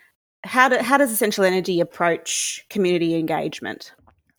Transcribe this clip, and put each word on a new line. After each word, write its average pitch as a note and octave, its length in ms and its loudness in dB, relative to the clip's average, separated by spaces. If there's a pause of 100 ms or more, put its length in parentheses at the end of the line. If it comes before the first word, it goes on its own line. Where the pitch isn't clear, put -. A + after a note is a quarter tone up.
(440)
How B3+ 260 2
do, B3 80 2
how B3 200 2
does C4+ 140 2
Essential G#3 340 0
Energy F#3 340 0
approach - 920 -4
community F3 460 0
engagement? D#3 760 -6 (460)